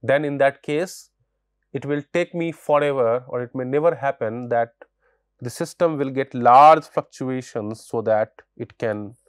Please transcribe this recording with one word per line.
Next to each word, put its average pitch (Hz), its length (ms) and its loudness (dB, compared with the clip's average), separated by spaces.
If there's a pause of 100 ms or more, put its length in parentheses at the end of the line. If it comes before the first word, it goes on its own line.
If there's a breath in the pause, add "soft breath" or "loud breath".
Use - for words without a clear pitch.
Then 135 220 0
in 143 140 -4
that 139 240 0
case, 156 480 -8 (640)
it 131 100 -8
will 147 180 -4 (120)
take 175 200 -2
me 170 180 -4
forever, 135 760 0
or 123 140 -6
it 120 120 -12
may 131 100 -6
never 147 300 0
happen, 123 540 -6
that 117 240 -2 (680)
the 123 100 -10
system 160 480 -4
will 135 120 -4
get 135 240 -6
large 135 500 8
fluctuations 127 1000 -8
so 120 180 -6
that 110 300 0 (240)
it - 220 -14
can 104 360 -8 (140)